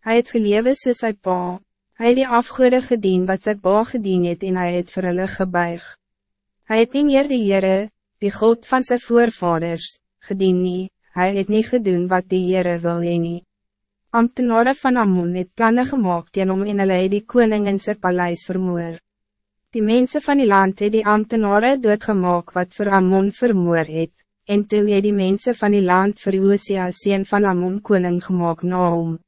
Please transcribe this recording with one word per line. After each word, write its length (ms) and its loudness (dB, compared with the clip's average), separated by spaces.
Hy 120 0
het 160 0
gelewe 420 2
soos 280 -2
sy 100 -2
pa, 460 -4
hy 100 2
het 80 6
die 120 0
afgode 420 2
gedien 480 0
wat 160 -2
sy 160 0
pa 240 2
gedien 460 -2
het 120 -8
en 140 -2
hy 120 -2
het 120 -8
vir 200 -4
hulle 180 -2
gebuig. 560 -4
Hy 120 2
het 160 0
nie 140 2
meer 180 2
die 140 0
Heere, 480 0
die 100 -2
God 320 0
van 220 -2
sy 160 0
voorvaders, 800 0
gedien 380 0
nie, 260 -4
hy 240 0
het 160 -2
nie 140 2
gedoen 420 0
wat 220 0
die 160 0
Heere 340 0
wil 240 -4
hê 160 -2
nie. 220 -6
Amptenare 640 0
van 200 0
Amon 400 0
het 160 -8
planne 360 2
gemaak 440 -2
teen 160 0
hom 160 -2
en 160 -2
hulle 220 2
het 100 0
die 120 -2
koning 440 2
in 120 -2
sy 200 -4
paleis 480 -2
vermoor. 480 -4
Die 120 0
mense 400 2
van 160 2
die 80 4
land 320 2
het 120 0
die 120 0
amptenare 760 2
doodgemaak 760 0
wat 200 -6
vir 160 0
Amon 400 2
vermoor 560 0
het, 240 -4
en 220 0
toe 220 0
het 160 2
die 100 0
mense 400 0
van 160 0
die 120 4
land 360 2
vir 160 -4
Josia 560 0
seun 340 -2
van 220 0
Amon 320 -2
koning 420 0
gemaak 460 -2
na 240 0
hom. 220 -2